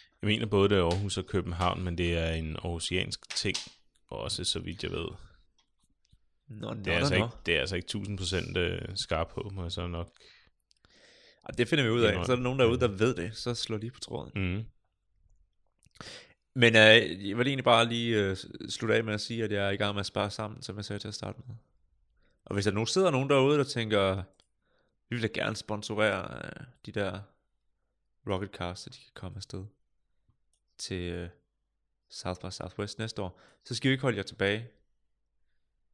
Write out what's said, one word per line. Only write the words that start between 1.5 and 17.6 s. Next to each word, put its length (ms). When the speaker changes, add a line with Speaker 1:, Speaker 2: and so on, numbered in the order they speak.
Speaker 1:
men 160
det 200
er 140
en 240
aarhusiansk 800
ting, 200
også 360
så 140
vidt 240
jeg 80
ved. 160
Speaker 2:
Nå, 260
nå, 0
Speaker 1:
Det 180
er 40
altså 180
Speaker 2:
nå, 20
Speaker 1:
ikke, 100
Speaker 2:
nå. 200
Speaker 1:
det 100
er 40
altså 160
ikke 120
tusind 300
procent, 380
øh, 400
skarp 320
på, 260
må 80
jeg 100
så 140
nok 240
Speaker 2:
Ej, 140
det 100
finder 160
vi 60
ud 100
af. 100
Speaker 1:
Indrøm. 160
Speaker 2:
Så 60
er 40
der 60
nogen 160
derude, 220
der 80
Speaker 1:
Mhm. 100
Speaker 2:
ved 160
det, 220
så 180
slå 220
lige 140
på 100
tråden. 340
Speaker 1:
Mhm. 300
Speaker 2:
Men, 200
øh, 520
jeg 100
vil 80
egentlig 180